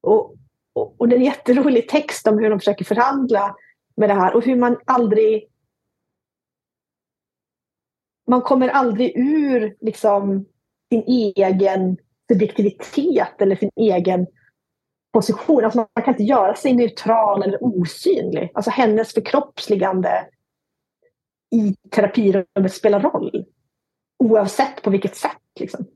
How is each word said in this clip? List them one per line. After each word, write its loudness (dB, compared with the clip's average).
Och, 0
och, -6
och 2
det 4
är 2
en 4
jätterolig 0
text -2
om 2
hur 0
de 0
försöker -2
förhandla 0
med 0
det 2
här 2
och 2
hur 2
man 2
aldrig, 2
man 2
kommer 2
aldrig 0
ur, 0
liksom, 0
sin 0
egen 0
subjektivitet -2
eller 2
sin -4
egen 0
position. 2
Alltså, 0
man -4
kan 0
inte -2
göra 2
sig 0
neutral 0
eller -4
osynlig. -2
Alltså, -4
hennes 0
förkroppsligande -2
i 0
terapirummet 0
spelar 2
roll, -4
oavsett 0
på -2
vilket -2
sätt, -8
liksom. -10